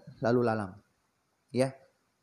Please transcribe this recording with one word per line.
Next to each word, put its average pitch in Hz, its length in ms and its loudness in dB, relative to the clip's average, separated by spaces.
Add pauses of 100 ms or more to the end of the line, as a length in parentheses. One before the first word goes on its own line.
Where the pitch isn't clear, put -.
(200)
lalu 120 240 2
lalang. 110 320 -2 (800)
Ya. 131 160 2 (520)